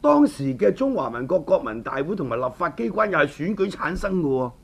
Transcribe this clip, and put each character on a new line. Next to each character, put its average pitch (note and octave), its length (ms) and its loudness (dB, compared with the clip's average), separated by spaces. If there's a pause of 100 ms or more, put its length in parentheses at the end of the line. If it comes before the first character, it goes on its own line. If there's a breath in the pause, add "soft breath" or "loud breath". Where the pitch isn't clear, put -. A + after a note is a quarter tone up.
當 D4 220 8
時 C#3 280 -2
嘅 G3+ 160 4
中 C4+ 240 0
華 C#3+ 140 -2
民 A#2+ 180 -6
國 F3 140 2
國 F#3 220 0
民 A2+ 200 -6
大 C3 200 -6
會 E3+ 120 -4
同 D3 140 -4
埋 A2+ 80 -2
立 B2+ 80 -2 (100)
法 F3 140 -2
機 A#3 220 -4
關 G#3 180 0
又 F3+ 120 0
係 D3 60 4
選 E3 300 -4
舉 G3 140 0
產 F3 260 -4
生 F#3+ 260 0
嘅 D3+ 40 0
喎。 B2+ 260 0 (120)